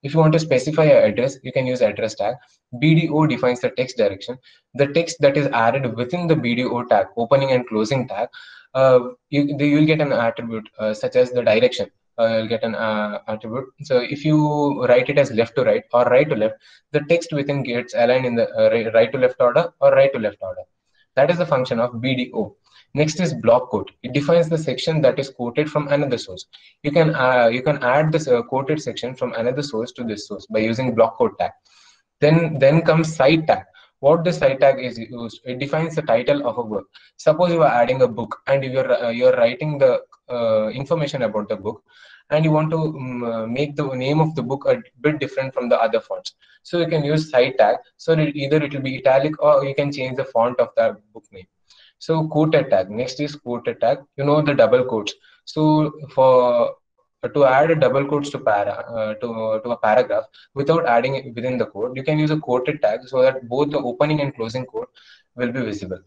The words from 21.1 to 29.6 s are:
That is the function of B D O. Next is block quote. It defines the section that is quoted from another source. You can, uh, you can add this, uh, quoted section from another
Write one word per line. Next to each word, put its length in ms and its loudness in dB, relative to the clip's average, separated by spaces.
That 160 4
is 60 0
the 80 -2
function 340 -2
of 220 -4
B 140 -2
D 200 -6
O. 200 -6
Next 260 -2
is 140 -2
block 360 2
quote. 220 -6
It 120 -10
defines 360 2
the 80 -2
section 440 -2
that 180 2
is 100 -6
quoted 400 -4
from 200 -4
another 280 0
source. 280 -14
You 80 -2
can, 240 2
uh, 320 4
you 140 0
can 220 0
add 280 2
this, 160 -2
uh, 140 4
quoted 400 -4
section 320 -10
from 200 -6
another 280 -4